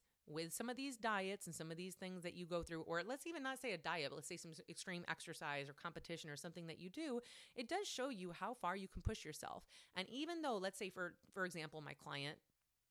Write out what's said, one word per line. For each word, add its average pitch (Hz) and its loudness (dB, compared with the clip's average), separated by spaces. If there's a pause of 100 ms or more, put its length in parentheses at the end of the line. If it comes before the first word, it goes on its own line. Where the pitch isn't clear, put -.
(280)
with 165 0
some 233 0
of 247 0
these 269 -2
diets 202 4
and 165 -4
some 160 -2
of 165 -2
these 180 -4
things 185 -4
that 175 -2
you 175 -2
go 170 4
through, 165 0
or 165 4
let's 247 -2
even 339 -2
not 262 0
say 240 2
a 175 4
diet, 160 4
but 135 -2
let's 151 -6
say 180 -2
some 170 -8
s-, 160 -8
extreme 175 -2
exercise 151 0
or 143 -8
competition 165 -4
or 147 -4
something 170 -6
that 160 -6
you 175 -6
do, 285 0 (360)
it 240 -2
does 370 4
show 262 2
you 185 -2
how 190 0
far 185 2
you 196 0
can - -6
push - 2
yourself. - -4 (320)
And 185 0
even 311 0
though, 254 6
let's 190 2
say 190 0
for, 180 -2 (180)
for 190 2
example, 156 0
my 143 -4
client, 143 -2 (540)